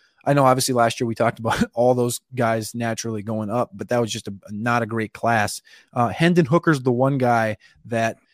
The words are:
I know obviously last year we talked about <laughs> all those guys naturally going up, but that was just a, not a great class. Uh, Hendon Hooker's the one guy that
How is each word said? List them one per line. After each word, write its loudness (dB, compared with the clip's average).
I 2
know 4
obviously 2
last 2
year -2
we -4
talked 0
about 0
<laughs> -8
all 4
those -2
guys -2
naturally -6
going -6
up, -2
but -10
that 2
was -2
just -10
a, -10
not -2
a -4
great -6
class. 0
Uh, 0
Hendon 2
Hooker's 2
the 0
one 0
guy 0
that -2